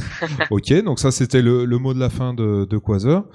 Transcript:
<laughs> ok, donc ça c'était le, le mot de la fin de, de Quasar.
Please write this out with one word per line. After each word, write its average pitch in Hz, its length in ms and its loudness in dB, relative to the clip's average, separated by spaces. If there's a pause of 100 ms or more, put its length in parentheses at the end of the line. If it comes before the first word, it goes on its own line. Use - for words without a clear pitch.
(200)
<laughs> 156 300 -4
ok, 123 320 2
donc 160 160 -2
ça 135 120 0
c'était 127 300 2
le, 123 240 4
le 123 140 0
mot 131 160 -2
de 127 60 -4
la 127 100 0
fin 127 240 -4
de, 104 340 0
de 107 80 -2
Quasar. 110 480 0 (100)